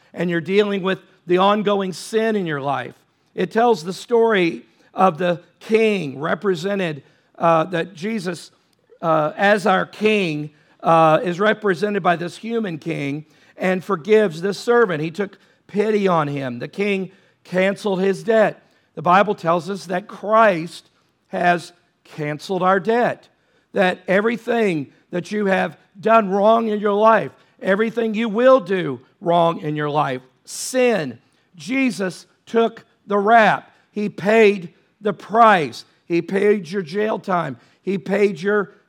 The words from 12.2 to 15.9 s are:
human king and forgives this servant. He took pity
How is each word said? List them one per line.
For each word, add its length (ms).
human 420
king 460
and 260
forgives 600
this 160
servant. 440
He 80
took 280
pity 400